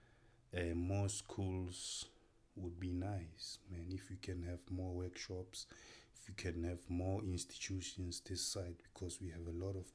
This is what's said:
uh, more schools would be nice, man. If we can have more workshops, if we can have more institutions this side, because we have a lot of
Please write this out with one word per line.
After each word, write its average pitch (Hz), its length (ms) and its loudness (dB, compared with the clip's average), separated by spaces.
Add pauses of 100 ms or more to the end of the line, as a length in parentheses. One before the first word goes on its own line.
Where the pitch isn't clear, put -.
(560)
uh, 85 180 4
more 95 340 6
schools - 1000 0 (500)
would 87 240 -2
be 90 100 2
nice, 90 680 0 (120)
man. 85 200 -2
If 92 200 -2
we 95 60 -4
can 90 260 -2
have 87 160 0 (120)
more 92 220 2
workshops, 90 720 -2 (480)
if - 140 -16
we 98 60 -6
can 85 300 2
have 87 140 2 (100)
more 92 340 4
institutions 90 1040 0
this 92 140 0
side, 87 340 0 (160)
because - 280 -4
we 92 80 -2
have 82 180 -4
a 85 180 0
lot 98 120 2
of 92 180 -4